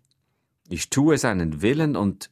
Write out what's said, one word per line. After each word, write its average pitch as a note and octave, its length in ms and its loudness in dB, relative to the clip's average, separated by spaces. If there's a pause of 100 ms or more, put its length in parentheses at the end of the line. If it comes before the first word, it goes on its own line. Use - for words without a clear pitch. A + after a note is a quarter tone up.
(680)
Ich - 200 -8
tue C#3+ 280 4
seinen F2 440 -2
Willen C#3+ 360 0
und F#2+ 340 -4